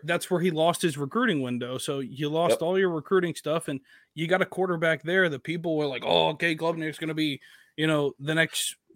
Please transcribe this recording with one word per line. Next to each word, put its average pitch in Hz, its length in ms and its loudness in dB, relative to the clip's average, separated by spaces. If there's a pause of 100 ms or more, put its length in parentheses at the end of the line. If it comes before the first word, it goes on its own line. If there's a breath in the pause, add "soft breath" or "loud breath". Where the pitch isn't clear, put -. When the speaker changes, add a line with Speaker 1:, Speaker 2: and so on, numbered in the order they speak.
Speaker 1:
that's 170 260 -2
where 180 100 2
he 180 100 2
lost 160 320 2
his 156 160 0
recruiting 170 440 0
window. 123 360 -4
So 139 220 -4
you 139 280 -6
lost 165 320 2
Speaker 2:
Yep. - 20 -2
Speaker 1:
all 180 160 0
your 190 120 4
recruiting 170 440 0
stuff, 160 340 -2
and 139 120 -4 (340 soft breath)
you 160 120 -2
got 185 160 2
a - 40 4
quarterback 165 560 0
there 180 260 2
that 135 140 -6
people 165 340 -4
were 151 100 0
like, 127 180 -6
"Oh, 160 260 6
okay, 165 240 0
Klubnik's 160 440 -4
gonna 156 160 -6
be, 151 260 -2 (360 soft breath)
you 151 100 0
know, 147 320 2
the 147 160 -4
next - 420 0 (200)